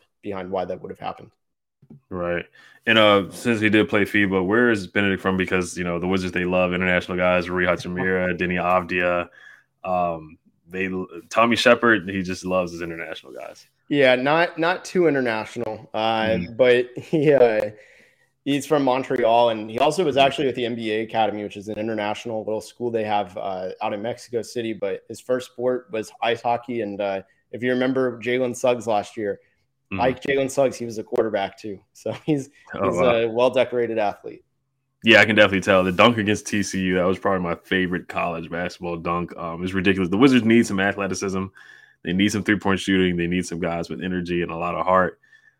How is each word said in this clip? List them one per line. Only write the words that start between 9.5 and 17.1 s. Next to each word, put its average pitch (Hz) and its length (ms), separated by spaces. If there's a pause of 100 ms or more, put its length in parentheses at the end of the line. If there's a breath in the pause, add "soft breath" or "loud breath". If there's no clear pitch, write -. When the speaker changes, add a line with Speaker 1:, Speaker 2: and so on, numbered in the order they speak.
Speaker 2:
um, 85 540 (300)
they, 92 220 (400)
Tommy 117 280
Shepard, 117 520
he 98 120
just 92 240
loves 90 260
his 85 100
international 82 520
guys. - 340 (220)
Speaker 1:
Yeah, 135 260
not, 151 420
not 170 280
too 175 220
international, 120 840
uh, 110 340
Speaker 2:
Mm. 113 300
Speaker 1:
but 123 400
he, 147 360